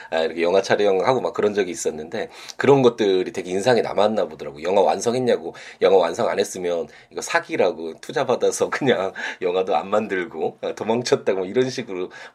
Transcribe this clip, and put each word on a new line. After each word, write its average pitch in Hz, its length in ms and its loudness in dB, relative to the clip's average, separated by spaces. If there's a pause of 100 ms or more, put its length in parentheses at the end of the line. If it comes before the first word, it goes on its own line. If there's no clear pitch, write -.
(120)
아, 80 100 0
이렇게 82 220 -2
영화 92 180 4
촬영하고 104 600 2
막 87 120 -4
그런 104 200 0
적이 95 180 0
있었는데, 80 580 -6 (280)
그런 135 240 6
것들이 98 520 4
되게 90 180 -8
인상에 104 300 2
남았나 98 460 0
보더라고요. 73 360 -12
영화 95 180 2
완성했냐고, 98 720 0 (280)
영화 95 160 6
완성 90 320 2
안 90 100 0
했으면 87 480 -4 (240)
이거 82 100 -10
사기라고 120 800 -2
투자 143 240 -4
받아서 101 440 0
<laughs> - 20 -14
그냥 95 420 0 (280)
영화도 92 340 0
안 87 140 -4
만들고, 92 720 -2
아, 85 140 -6
도망쳤다고 113 640 -2
뭐 92 80 -4
이런 123 220 0
식으로 98 420 -8 (240)